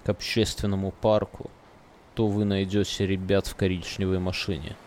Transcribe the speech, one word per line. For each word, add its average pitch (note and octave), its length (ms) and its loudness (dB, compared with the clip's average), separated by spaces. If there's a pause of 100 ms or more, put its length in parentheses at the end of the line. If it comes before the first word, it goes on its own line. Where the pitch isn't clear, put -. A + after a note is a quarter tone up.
к - 40 0
общественному G2 920 -2
парку, G#2+ 500 0 (640)
то A2 140 2
вы G#2 160 2
найдёте G2 640 2
ребят F#2+ 400 2
в - 100 -8
коричневой F#2 600 0
машине. F2+ 580 -4 (100)